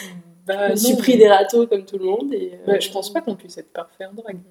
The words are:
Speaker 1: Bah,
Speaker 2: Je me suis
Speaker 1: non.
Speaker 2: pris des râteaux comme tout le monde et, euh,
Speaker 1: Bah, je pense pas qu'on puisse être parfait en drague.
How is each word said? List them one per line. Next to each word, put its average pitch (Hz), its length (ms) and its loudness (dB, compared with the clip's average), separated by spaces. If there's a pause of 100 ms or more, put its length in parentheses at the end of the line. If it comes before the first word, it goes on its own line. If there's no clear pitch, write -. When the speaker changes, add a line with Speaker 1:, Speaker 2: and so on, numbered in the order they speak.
(460)
Speaker 1:
Bah, 202 220 -4
Speaker 2:
Je 196 40 0
me 202 40 0
suis 233 180 0
Speaker 1:
non. 240 40 -2
Speaker 2:
pris 240 200 2
des 214 100 10
râteaux 202 380 4
comme 196 180 -2
tout 196 140 -12
le 185 80 -8
monde 247 260 -4
et, 185 220 -6
euh, 180 180 -4
Speaker 1:
Bah, 196 80 2
je - 100 -8
pense 196 220 -8
pas 220 80 -2
qu'on 226 140 -8
puisse 180 240 -12
être - 140 -18
parfait 175 340 -14
en 190 80 -18
drague. 214 240 -16 (120)